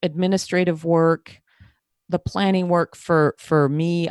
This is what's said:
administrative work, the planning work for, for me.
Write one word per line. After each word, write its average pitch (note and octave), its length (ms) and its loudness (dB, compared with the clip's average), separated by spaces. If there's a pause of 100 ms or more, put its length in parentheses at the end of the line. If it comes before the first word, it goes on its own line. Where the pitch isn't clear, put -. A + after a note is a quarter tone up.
administrative F3+ 840 -2
work, E3 560 0 (680)
the F3 120 -4
planning F#3+ 480 -2
work F3 260 -2
for, D#3 420 0
for D3+ 320 0
me. E3 420 -2